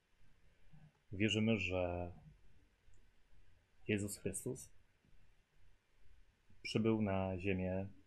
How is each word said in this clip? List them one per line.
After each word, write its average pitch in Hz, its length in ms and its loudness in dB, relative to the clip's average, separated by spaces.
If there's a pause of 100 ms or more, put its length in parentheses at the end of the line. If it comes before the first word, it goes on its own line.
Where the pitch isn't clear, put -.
(1120)
wierzymy, 107 460 6
że 90 540 0 (1800)
Jezus 104 300 0
Chrystus - 540 -6 (1900)
przybył 110 400 4
na 95 360 2
ziemię 92 500 0 (180)